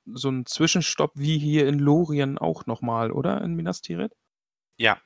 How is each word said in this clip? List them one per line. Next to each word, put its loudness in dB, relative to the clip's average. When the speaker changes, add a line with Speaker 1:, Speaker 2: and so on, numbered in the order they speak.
Speaker 1:
so -6
'n -4
Zwischenstopp 0
wie 0
hier 2
in 2
Lorien 2
auch -2
nochmal, -2
oder? -2
In -4
Minas -6
Tirith? -6
Speaker 2:
Ja, 2